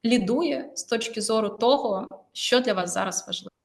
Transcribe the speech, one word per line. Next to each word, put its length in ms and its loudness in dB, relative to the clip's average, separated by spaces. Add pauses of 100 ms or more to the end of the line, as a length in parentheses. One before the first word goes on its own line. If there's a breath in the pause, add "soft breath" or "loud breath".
лідує 680 2
з 80 -8
точки 380 -4
зору 280 0
того, 580 2 (260)
що 260 2
для 140 0
вас 200 -2
зараз 340 -2
важливо. 220 -8 (160)